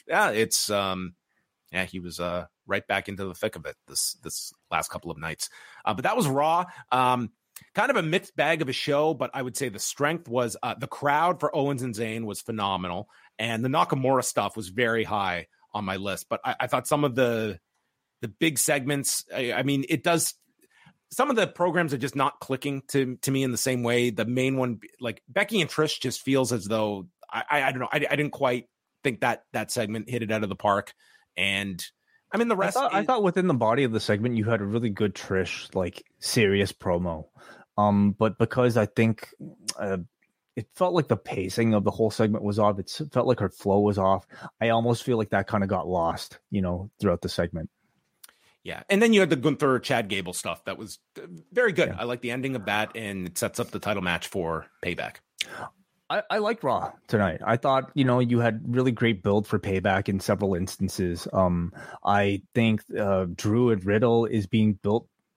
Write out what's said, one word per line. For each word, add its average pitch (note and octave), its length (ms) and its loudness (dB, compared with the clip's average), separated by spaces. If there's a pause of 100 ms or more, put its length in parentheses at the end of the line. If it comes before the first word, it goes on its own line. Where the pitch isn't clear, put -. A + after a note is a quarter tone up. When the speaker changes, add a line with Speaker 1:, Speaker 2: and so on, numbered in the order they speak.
Speaker 1:
yeah, F#3 220 2
it's, A2 400 0
um, F#2 460 -2 (560)
yeah, F#2 140 -2
he F#2 140 -10
was, E2+ 200 -10
uh, F2 260 -4 (220)
right G2+ 200 -4
back G2 200 -2
into G2 180 -8
the F#2 100 -10
thick A2 200 -4
of D#2 120 -14
it D2 80 -10 (120)
this, - 260 -4 (100)
this - 280 -10 (200)
last D#2+ 180 -2
couple E2+ 220 -10
of D#2 80 -12
nights. D#2+ 300 -8 (360)
Uh, G#2+ 80 0
but G2 100 -6
that G#3 140 0
was G3+ 100 2
Raw. D#3 380 2 (260)
Um, B2+ 400 2 (440)
kind A#3+ 160 2
of C4 40 0
a G3+ 60 2
mixed E3 340 -2
bag D#3 280 2
of C3 60 -4
a B2+ 40 -2
show, D3 400 0
but B2 220 -4
I C3+ 60 -4
would B2 140 -6
say C3 140 -4
the G2+ 80 -10
strength D3 500 -2
was, A#2+ 360 -2
uh, A#2 100 -2
the A2+ 140 -10
crowd D3+ 520 2
for - 160 -2
Owens C#3 280 -2
and B2 100 -6
Zayn A2+ 320 -4
was G2+ 160 -8
phenomenal. F#2+ 680 -2 (300)
And A2+ 260 -2
the B2+ 60 0
Nakamura C3+ 540 2
stuff G#2 340 -2
was F#2 120 -8
very A2+ 340 0
high F#2+ 420 -2 (300)
on G#2 100 -4
my F#2+ 120 -2
list. F#2+ 300 -6
But - 160 -4
I, B2 180 -2
I B2+ 60 -2
thought B2+ 200 0
some D3 160 2
of C3+ 100 2
the, A2+ 460 0 (640)
the B2 80 -6
big D#3 280 0
segments, C#3 760 0
I, A#2+ 220 -4
I A#2+ 80 0
mean, C#3 260 0
it D#3+ 140 0
does, E3+ 320 0 (800)
some C#4 180 0
of C4 60 0
the G#3 100 2
programs E3+ 480 0
are C3 60 -2
just C3 160 -4
not C#3 240 0
clicking C#3 480 -4
to, B2+ 300 0
to - 120 -4
me C3+ 140 2
in B2+ 80 0
the A2+ 60 -4
same B2+ 260 0
way. A#2+ 260 4
The A2 160 -2
main B2+ 320 0
one, B2 220 0 (200)
like, A#2 280 -8
Becky G3+ 340 0
and C#3+ 80 0
Trish D#3 300 0
just - 240 -4
feels C3 280 2
as G#2 140 -2
though, G#2 440 -2 (200)
I, A2+ 180 -4
I, D3 160 2
I C3+ 80 2
don't B2+ 100 -4
know. A#2+ 100 -6
I, D3+ 60 2 (120)
I C#3+ 60 0
didn't D3 160 0
quite B2+ 380 0 (340)
think B2+ 180 -2
that A#2+ 220 0 (100)
that A2+ 160 -4
segment A2 400 -4
hit A#2 140 -4
it G#2+ 80 -4
out A2 100 0
of G#2 80 -2
the F2 60 -6
park. G2+ 400 0 (420)
And, G2 480 -2 (460)
I G3+ 60 -2
mean, A#3 100 2
the A3+ 80 2
Speaker 2:
I F3+ 40 0
Speaker 1:
rest G3 160 0
Speaker 2:
thought, C4 180 0
I G3 80 2
Speaker 1:
is G#3 40 -2
Speaker 2:
thought B3 160 2
within F#3 260 2
the E3 60 4
body A#2 300 2
of A#2+ 80 2
the A2 80 0
segment, A2 380 0
you G#2 80 0
had A2+ 160 0
a G2+ 40 -4
really A2+ 240 -2
good G2+ 240 0
Trish, - 640 -4
like, F2+ 280 -4 (160)
serious G2 520 2
promo. F2 540 -4 (520)
Um, G2+ 340 4
but A2 260 0
because B2 400 2
I G#2+ 80 4
think, A2+ 440 0 (480)
uh, F#2+ 200 -4 (580)
it A2+ 180 -6
felt F3+ 200 2
like E3 160 2
the A2 80 2
pacing A2 560 0
of G#2 100 4
the G2 80 2
whole A2+ 180 2
segment G#2+ 340 2
was G#2 140 -2
off. G#2 220 4
It F#2 100 -8
s-, - 220 -8
felt B2+ 160 2
like B2 140 2
her G2 80 0
flow G2+ 320 2
was G#2 160 2
off. F#2+ 280 2 (340)
I A#2 100 2
almost A#2 340 2
feel B2 140 0
like G#2+ 140 -2
that G2 180 0
kinda G2+ 180 0
got F2+ 200 -2
lost, E2 520 -2 (100)
you G2 120 -2
know, F2+ 280 -4 (100)
throughout F2+ 220 2
the F2 80 -4
segment. - 400 -4 (920)
Speaker 1:
Yeah. - 260 -12
And G3 120 4
then A#3 120 6
you G3+ 60 8
had F#3 100 6
the D#3+ 60 2
Gunther C3+ 440 2
Chad A2+ 280 -2
Gable F#2+ 260 -4
stuff - 320 -8
that G2 120 -8
was, G#2 200 -14 (200)
uh, C#3+ 100 -14 (240)
very A#3+ 200 2
good. D#3 180 2
Speaker 2:
Yeah. F#2 100 -6
Speaker 1:
I - 60 -6
like B2 160 -6
the A#2+ 100 -4
ending C3 240 -4
of G#2 100 -6
that, G#2+ 300 0
and G2+ 320 -6
it E2+ 100 -12
sets - 220 -2
up A#2 120 -4
the G#2 80 -6
title G2+ 220 -2
match F2 260 -2
for E2 380 -4 (180)
Payback. - 340 -6 (920)
Speaker 2:
I, F#3+ 200 -2
I F#3+ 80 0
liked A3 260 -2
Raw G#2 280 0 (160)
tonight. G2 380 2
I A2+ 120 4
thought, C3+ 380 0
you C#3 100 4
know, B2+ 140 4
you A#2+ 200 2
had A2+ 220 2 (140)
really B2+ 160 4
great A2+ 320 2
build G#2 240 2
for G#2+ 120 0
Payback F#2+ 480 0
in G2 120 0
several G2 360 0
instances. F2+ 800 -4
Um, F2 400 2 (300)
I G2+ 400 2 (100)
think, A2+ 300 2 (140)
uh, G2 360 2
Drew A2+ 380 2
and G2 120 0
Riddle A#2 420 4
is G#2+ 220 0
being G#2+ 260 4
built, G#2 340 -2 (300)